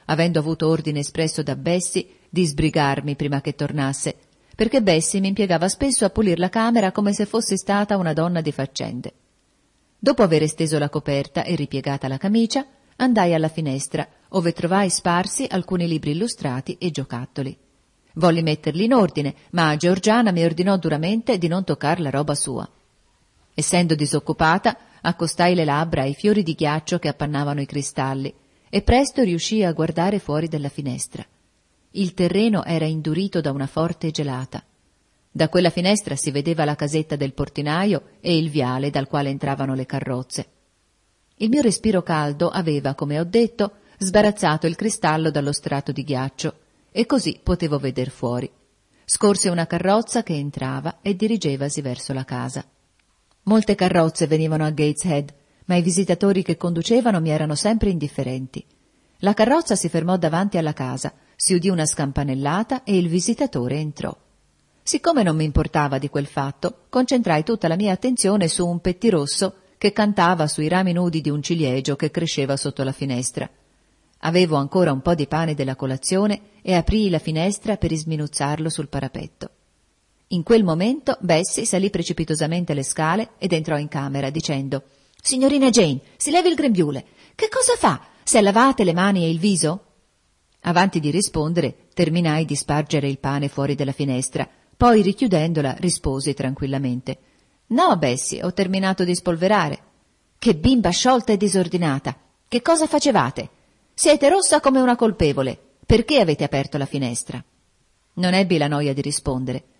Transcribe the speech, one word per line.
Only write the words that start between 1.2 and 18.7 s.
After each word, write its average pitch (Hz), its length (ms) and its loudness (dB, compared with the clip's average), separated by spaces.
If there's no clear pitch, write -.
da 139 120 -4
Bessie 175 520 -2
di 175 160 0
sbrigarmi 143 720 0
prima 143 240 -2
che 139 160 -6
tornasse, 139 600 -4
perché 233 280 2
Bessie 185 400 2
mi 190 80 0
impiegava 190 400 0
spesso 262 340 0
a 196 60 4
pulir 185 300 0
la 180 100 0
camera 226 420 2
come 202 220 0
se 208 120 -2
fossi 226 300 -2
stata 202 400 -2
una 175 160 0
donna 165 300 0
di 151 100 -4
faccende. 123 640 -8
Dopo 269 240 2
aver 160 220 4
esteso 156 340 0
la 147 120 0
coperta 143 540 -4
e 175 120 -4
ripiegata 139 520 -4
la 135 100 -4
camicia, 226 480 0
andai 214 360 4
alla 160 140 2
finestra, 151 600 -4
ove 170 220 0
trovai 190 400 0
sparsi 185 580 -2
alcuni 180 380 -2
libri 151 240 -2
illustrati 156 680 -4
e 175 120 -4
giocattoli. 131 640 -8
Volli 165 280 4
metterli 156 400 -2